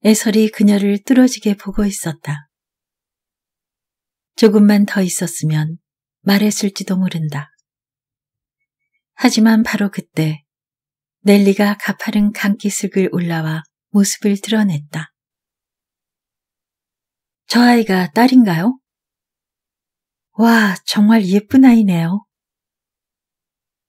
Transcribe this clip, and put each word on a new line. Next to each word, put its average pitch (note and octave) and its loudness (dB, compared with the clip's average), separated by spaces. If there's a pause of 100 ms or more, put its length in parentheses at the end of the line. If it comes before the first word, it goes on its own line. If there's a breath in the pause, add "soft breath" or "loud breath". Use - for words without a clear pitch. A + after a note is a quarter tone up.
애설이 G#3+ 2
그녀를 G3+ 0
뚫어지게 B3+ 0
보고 G3+ -6
있었다. D3 -10 (1900)
조금만 G#3 4
더 G3+ -4
있었으면 D#3+ -4 (440)
말했을지도 G3 -2
모른다. D#3 -6 (1600)
하지만 A3 2
바로 G#3 -4
그때 D#3 -6 (760)
넬리가 G3+ 2
가파른 G#3 -4
강기슭을 G3+ -4
올라와 D#3+ -4 (260)
모습을 G3+ 0
드러냈다. D#3+ -4 (2250)
저 A#3 0
아이가 A3 2
딸인가요? A#3+ 2 (1600)
와, A3 2 (100)
정말 G#3+ 2
예쁜 G#3 2
아이네요. G3 2 (1600)